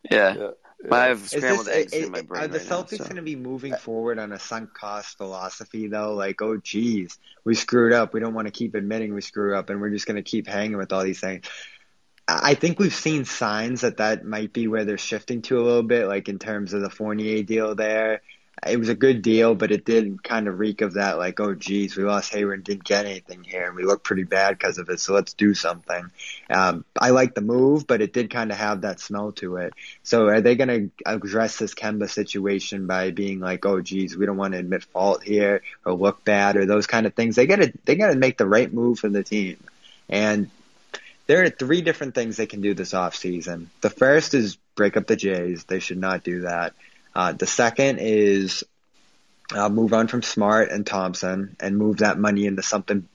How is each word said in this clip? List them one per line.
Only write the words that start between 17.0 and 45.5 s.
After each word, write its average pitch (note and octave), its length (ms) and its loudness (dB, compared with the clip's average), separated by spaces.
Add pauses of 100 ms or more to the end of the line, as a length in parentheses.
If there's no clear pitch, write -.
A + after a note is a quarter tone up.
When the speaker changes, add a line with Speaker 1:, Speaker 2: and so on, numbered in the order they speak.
Speaker 3:
deal A2 320 0
there. A2 460 0 (440)
It A#2 140 2
was A2+ 80 0
a A#2 80 2
good B2+ 260 4
deal, A2+ 320 6
but G#2 200 2
it F#2+ 100 0
did G#2+ 400 2
kind A2 240 -2
of F#2 120 -4
reek G#2+ 200 -2
of G2+ 140 0
that, G2 240 0
like, F2+ 240 -4
"Oh, G2+ 120 0
geez, G2 440 -2
we G2 80 -2
lost G2+ 280 0
Hayward G2+ 260 -2
and F#2 40 -16
didn't G2 220 -8
get G#2 200 2
anything F2+ 380 -12
here, F2+ 240 -6
and F2+ 80 -10
we F2+ 80 -6
look G2+ 180 2
pretty F#2+ 220 -2
bad G2 340 2
'cause F2+ 200 -2
of F2 120 -10
it, F2 120 -4
so F#2+ 120 -2
let's G2 200 2
do G#2 200 4
something." F2 560 -4 (400)
Um, F2+ 360 2 (140)
I B2 100 4
like B2+ 260 4
the G#2+ 60 -4
move, C3 440 2
but A2+ 160 2
it G2+ 120 -2
did A#2+ 160 -2
kind A2+ 220 -4
of G2+ 60 -6
have G#2 240 -2
that G2 200 -6
smell G#2 320 -8
to F2+ 240 -8
it. F2+ 160 -6 (300)
So A2 260 4
are G#2+ 100 6
they A#2+ 160 6
gonna A#2+ 320 0 (180)
address G#2+ 520 -2
this G#2+ 180 -6
Kemba G#2+ 340 -4
situation G2 800 -4
by F#2 240 0
being G2 300 -4
like, F#2 240 -4
"Oh, F#2+ 160 2
geez, F#2 340 -4
we G2 100 0
don't G2+ 120 -2
wanna F#2+ 200 -2
admit F2+ 280 -4
fault F#2+ 360 2
here G2+ 400 2 (220)
or F2+ 100 -2
look F#2 300 0
bad," G2+ 320 4
or G2 100 6
those G#2 220 2
kind A2+ 180 2
of G2+ 80 0
things? A#2 220 0
They B2+ 120 6
gotta, G3 260 4 (100)
they D3 140 4
gotta G3 180 4
make C3 220 2
the G#2 100 2
right A2 260 4
move A#2 260 2
for G#2+ 100 -2
the G2+ 120 0
team. F#2+ 360 -2 (500)
And G#2 420 0 (800)
there F3 160 6
are F3 60 4
three D#3+ 320 0
different D3+ 340 -2
things A2+ 220 -2
they A2 100 -2
can G#2 140 -10
do G2+ 120 2
this F#2 200 -6
offseason. F2 720 -4 (160)
The A#2 80 2
first D3 440 4
is A2 240 0 (180)
break G#2 200 2
up G2+ 120 0
the G#2+ 100 2
Jays. F2+ 480 -4